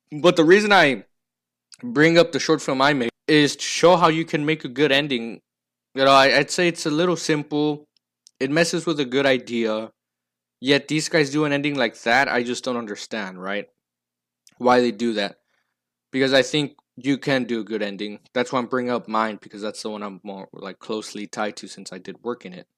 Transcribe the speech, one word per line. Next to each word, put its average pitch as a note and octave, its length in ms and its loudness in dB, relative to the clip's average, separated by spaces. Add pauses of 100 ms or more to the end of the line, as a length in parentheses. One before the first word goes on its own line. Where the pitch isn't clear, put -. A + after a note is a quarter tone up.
(120)
But D#3+ 240 2
the E3 80 6
reason G#3 260 6
I D3 340 4 (760)
bring D3+ 360 4
up E3 140 4
the C3 80 -4
short D#3 200 0
film C3+ 220 -2
I C#3+ 100 4
made A#2+ 180 -2 (160)
is D3+ 300 4
to - 60 -14
show F3 340 4
how E3 120 4
you D#3+ 180 0
can D#3 180 -4
make D#3 200 -2
a D3 40 -10
good C3+ 240 2
ending. B2+ 480 -2 (540)
You C3+ 100 0
know, C3+ 80 6
I, C3+ 240 6
I'd D3 140 2
say F3+ 180 0
it's E3+ 160 -4
a D#3+ 60 -2
little E3 260 0
simple. D3+ 680 -2 (520)
It C3+ 120 -2
messes E3+ 340 0
with D3+ 160 -2
a C3 60 -2
good C3 180 0
idea. A2+ 640 -2 (720)
Yet C3+ 280 0
these D3+ 200 -4
guys D3+ 220 2
do D3+ 140 0
an C#3+ 80 -2
ending C#3+ 240 -2
like A#2 260 -2
that, B2 260 2
I B2 140 0
just A#2+ 220 -6
don't B2 140 -4
understand, G2+ 640 -10
right? G2 240 -6 (880)
Why B2 240 4
they A#2+ 120 0
do A2+ 220 -4
that. G2+ 220 -4 (760)
Because C3 220 0
I C3+ 80 6
think C#3+ 360 -2 (200)
you C3 220 -2
can C3+ 260 -2
do A2+ 160 -4
a G2+ 40 -8
good G#2 180 -6
ending. G2+ 380 -8 (120)
That's B2 180 -2
why C3 100 -2
I'm A#2 60 -6
bringing B2 260 -4
up A2 140 -6
mine, A2 360 -2
because - 180 -18
that's G#2 220 -10
the A2+ 80 -10
one G#2 120 -10
I'm G2 200 -14
more, F#2+ 320 -14
like, F#2+ 240 -16
closely G#2 480 -10
tied G#2+ 300 -6
to G2 120 -16
since G2 240 -18
I F#2 60 -14
did F#2 240 -16
work A#2+ 240 -10
in F#2 80 -16
it. - 120 -20 (120)